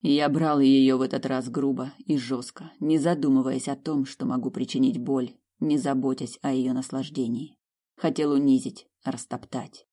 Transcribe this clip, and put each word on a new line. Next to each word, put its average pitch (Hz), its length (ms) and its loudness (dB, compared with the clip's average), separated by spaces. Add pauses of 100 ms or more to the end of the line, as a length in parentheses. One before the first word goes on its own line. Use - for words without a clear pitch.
Я 147 280 2
брал 151 300 2
её 135 380 6
в 127 40 0
этот 131 240 -2
раз 131 240 -4
грубо 131 440 -2 (120)
и 147 120 0
жёстко, 127 640 -6
не 156 180 2
задумываясь 135 680 2
о 143 80 -4
том, 143 300 -2
что - 200 -10
могу 123 260 -2
причинить 131 460 0
боль, 123 380 -4 (240)
не 151 180 0
заботясь 131 640 -2
о 139 120 -2
её 131 200 0
наслаждении. 131 800 -4 (420)
Хотел 151 340 0
унизить, 139 560 2 (160)
растоптать. - 880 -10